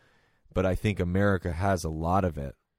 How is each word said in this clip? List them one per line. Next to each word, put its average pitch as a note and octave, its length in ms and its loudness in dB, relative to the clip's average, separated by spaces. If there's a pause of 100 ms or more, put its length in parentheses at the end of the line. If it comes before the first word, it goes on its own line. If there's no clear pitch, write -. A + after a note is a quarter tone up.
(540)
But F#2 100 2
I F#2 120 2
think G2+ 240 -2
America F#2 520 2
has F#2 300 0
a D#2+ 80 -4
lot E2+ 340 0
of D2+ 140 -2
it, C#2 160 -8 (240)